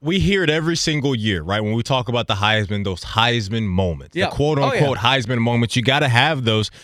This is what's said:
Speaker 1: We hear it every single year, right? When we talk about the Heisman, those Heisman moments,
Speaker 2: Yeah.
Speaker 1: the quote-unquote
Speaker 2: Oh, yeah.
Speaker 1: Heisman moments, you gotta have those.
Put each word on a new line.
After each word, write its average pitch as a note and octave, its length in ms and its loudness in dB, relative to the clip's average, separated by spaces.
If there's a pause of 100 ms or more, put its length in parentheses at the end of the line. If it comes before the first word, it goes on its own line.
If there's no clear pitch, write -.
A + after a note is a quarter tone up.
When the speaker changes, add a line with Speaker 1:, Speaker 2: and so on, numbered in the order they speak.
Speaker 1:
We E3+ 180 0
hear F#3 240 2
it D3+ 60 0
every D#3+ 260 0
single C#3+ 400 0
year, G#2 260 0
right? G2 200 -2
When G#2+ 120 -2
we A2+ 100 0
talk B2+ 260 -2
about A#2 180 -2
the G#2+ 80 0
Heisman, G#2 480 0
those F#2+ 220 -6
Heisman A2+ 600 0
moments, F2+ 500 -2
Speaker 2:
Yeah. F#3+ 80 0
Speaker 1:
the E3+ 100 -4
quote-unquote D3+ 460 2
Speaker 2:
Oh, B2 120 2
yeah. G2 60 -6
Speaker 1:
Heisman B2 400 0
moments, A#2 380 0
you B2 60 0
gotta C3+ 260 2
have C3 340 2
those. A2 260 0 (140)